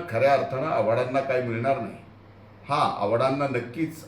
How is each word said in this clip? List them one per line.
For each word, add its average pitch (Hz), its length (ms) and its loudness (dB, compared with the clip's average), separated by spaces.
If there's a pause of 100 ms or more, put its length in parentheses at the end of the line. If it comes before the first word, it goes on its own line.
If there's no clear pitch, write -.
(100)
खऱ्या 127 220 4
अर्थानं 131 340 0
आव्हाडांना 127 540 0
काय 131 220 0
मिळणार 123 380 0
नाही. - 160 -10 (720)
हां, 147 340 0
आव्हाडांना 135 460 2
नक्कीच 131 600 -4